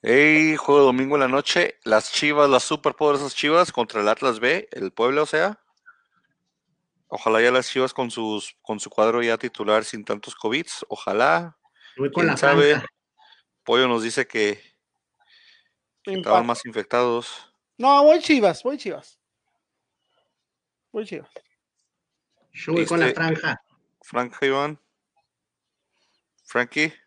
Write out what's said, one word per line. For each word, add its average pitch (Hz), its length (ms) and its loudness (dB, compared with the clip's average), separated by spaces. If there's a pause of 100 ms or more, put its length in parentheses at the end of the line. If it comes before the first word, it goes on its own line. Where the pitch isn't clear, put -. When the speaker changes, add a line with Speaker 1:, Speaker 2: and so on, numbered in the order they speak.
Speaker 1:
Ey, 156 540 4
juego 143 300 4
domingo 131 300 2
en 143 60 2
la 131 60 2
noche. 147 560 -2
Las 110 280 2
Chivas, 147 380 2
las 127 140 4
superpoderosas 147 720 -2
Chivas 160 360 2
contra 113 300 -4
el 104 60 2
Atlas 113 320 0
B, 156 320 -2
el 98 200 -8
Puebla, 131 300 0
o 151 40 0
sea. 180 340 -2 (1500)
Ojalá 110 340 -2
ya 120 100 4
las 127 180 0
Chivas 131 240 -2
con 123 160 -6
sus, 110 520 -8
con 107 180 -8
su 104 100 -14
cuadro 113 320 0
ya 117 160 -2
titular 107 460 -2
sin 107 220 -14
tantos - 300 -10
covids. 123 540 -8
Ojalá. 143 680 -2 (400)
Speaker 2:
Voy 139 140 -4
con 170 120 -2
Speaker 1:
¿Quién 165 40 2
Speaker 2:
la 139 100 -2
Speaker 1:
sabe? 143 340 4
Speaker 2:
franja. 143 160 -2 (760)
Speaker 1:
Pollo 123 240 2
nos 117 140 0
dice 117 240 -4
que, 104 300 -2 (1500)
que 196 100 -8
estaban 127 260 2
Speaker 3:
Empate. 117 80 -2
Speaker 1:
más 117 180 -4
infectados. 120 880 -4 (240)
Speaker 3:
No, 277 260 4
voy 311 180 8
Chivas, 220 420 2
voy 269 140 -4
Chivas. - 420 -12 (1700)
Voy 220 140 -10
Chivas. - 240 -16 (1200)
Speaker 2:
Yo - 200 -8
voy 165 120 0
con 170 140 -2
la 165 80 2
Speaker 1:
Este, 123 120 0
Speaker 2:
franja. 160 420 -4 (400)
Speaker 1:
franja, 120 440 -6
Iván. 143 340 -2 (1600)
Frankie. 147 500 -4 (120)